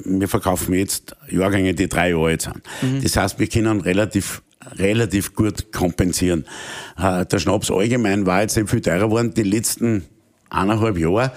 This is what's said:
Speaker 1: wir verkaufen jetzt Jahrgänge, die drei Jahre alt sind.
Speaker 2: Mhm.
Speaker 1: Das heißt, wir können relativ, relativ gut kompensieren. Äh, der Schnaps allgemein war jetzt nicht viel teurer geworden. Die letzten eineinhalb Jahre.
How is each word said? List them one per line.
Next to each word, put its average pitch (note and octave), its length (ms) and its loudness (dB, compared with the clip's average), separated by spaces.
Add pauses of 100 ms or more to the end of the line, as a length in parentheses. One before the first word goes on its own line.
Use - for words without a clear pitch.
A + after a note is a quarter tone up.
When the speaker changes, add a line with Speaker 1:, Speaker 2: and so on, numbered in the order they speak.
Speaker 1:
wir F#2+ 240 2
verkaufen F#2 460 0
jetzt - 400 -2 (140)
Jahrgänge, F#2 440 2
die F2+ 160 0
drei F2 220 0
Jahre D#2+ 160 2
alt D#2+ 160 0
sind. - 180 -10 (200)
Speaker 2:
Mhm. C3+ 220 0
Speaker 1:
Das A#2 140 0
heißt, F#2+ 220 0
wir G#2+ 80 0
können A2 340 0
relativ, F#2+ 600 0 (360)
relativ G2+ 580 0
gut - 380 -2
kompensieren. F2 720 0 (520)
Äh, F#2 280 0
der G#2 140 0
Schnaps G2 300 0
allgemein G2+ 560 2
war F#2 140 2
jetzt G#2 160 0
nicht A2 140 0
viel A#2 100 2
teurer F2+ 300 2
geworden. A2+ 240 0
Die A2+ 100 0
letzten G#2+ 640 0 (480)
eineinhalb G#2 440 0
Jahre. G#2 400 2